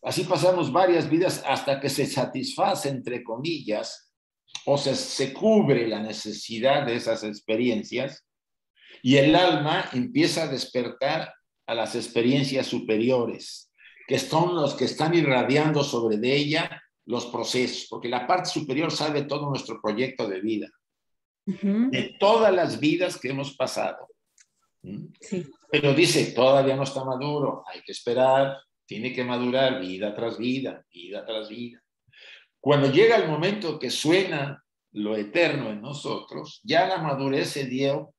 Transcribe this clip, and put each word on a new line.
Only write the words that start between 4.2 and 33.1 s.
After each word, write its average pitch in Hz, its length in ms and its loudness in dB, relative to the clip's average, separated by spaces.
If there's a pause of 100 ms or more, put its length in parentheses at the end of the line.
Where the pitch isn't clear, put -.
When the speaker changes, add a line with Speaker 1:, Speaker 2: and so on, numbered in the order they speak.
Speaker 1:
o - 120 2
se, 135 180 -2
se - 380 -4
cubre 143 540 4
la 107 140 -4
necesidad 110 840 -2
de 117 120 -2
esas 113 260 -2
experiencias, 110 1000 -4 (760)
y 131 140 6
el 143 180 8
alma 170 600 4
empieza 143 500 0
a 156 40 -4
despertar 135 880 -4 (340)
a 117 60 -4
las 113 220 -4
experiencias 131 720 0
superiores, 117 1040 -2 (360)
que 135 120 0
son 175 360 2
los 147 180 0
que 131 120 0
están 156 280 0
irradiando 143 720 4
sobre 117 340 0
de 123 180 2
ella 151 460 -2 (240)
los 117 220 -4
procesos, 117 640 -4
porque 110 200 -8
la 123 180 -4
parte 180 220 2
superior 151 420 -2
sabe 151 320 -2
todo 143 240 -6
nuestro 120 340 -6
proyecto 117 460 -2
de 92 140 -6
vida, 104 260 -2 (800)
Speaker 2:
Ujú. 208 460 0
Speaker 1:
de - 280 -4
todas 214 340 6
las 170 260 0
vidas 170 380 2
que 123 120 -6
hemos 139 260 -6
pasado. 104 520 -4 (720)
¿Mm? 104 240 -12 (160)
Speaker 2:
Sí. 175 240 -6 (260)
Speaker 1:
Pero 143 220 4
dice, 156 400 4
"Todavía 135 420 6
no 135 80 -2
está 131 220 -4
maduro, 131 600 -4
hay - 160 -16
que - 100 -14
esperar, 131 640 2 (280)
tiene 117 280 -6
que 127 100 -4
madurar 123 560 0
vida 95 340 -6
tras 110 240 -6
vida, 123 540 -4
vida 92 340 -14
tras 107 220 -8
vida". 120 340 -14 (760)
Cuando 139 320 4
llega 220 240 6